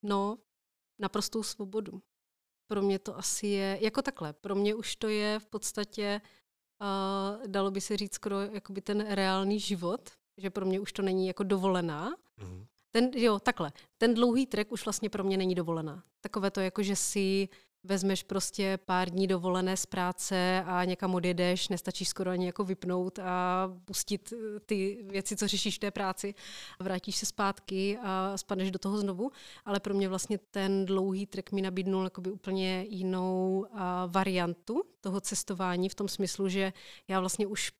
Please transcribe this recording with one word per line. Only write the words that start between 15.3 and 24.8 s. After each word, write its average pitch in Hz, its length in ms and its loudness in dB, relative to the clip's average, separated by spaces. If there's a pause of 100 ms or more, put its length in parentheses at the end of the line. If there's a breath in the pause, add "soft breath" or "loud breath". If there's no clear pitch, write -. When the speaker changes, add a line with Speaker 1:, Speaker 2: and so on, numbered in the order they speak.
Speaker 1:
není 185 180 2
dovolená. 165 480 -2 (180)
Takové 196 300 -2
to 196 100 -2
jako, 190 220 0
že 196 120 0
si 196 540 2 (340 loud breath)
vezmeš 190 400 0
prostě 190 640 -2
pár 180 240 2
dní 190 180 2
dovolené 185 500 2
z - 80 -2
práce 185 840 2
a 180 180 2
někam 185 300 0
odjedeš, 180 540 2
nestačíš 180 400 -2
skoro 185 220 -2
ani 180 140 0
jako 180 180 -2
vypnout 180 560 -2
a 180 480 0 (180)
pustit, - 480 -4
eh, 214 260 -8
ty 202 500 -2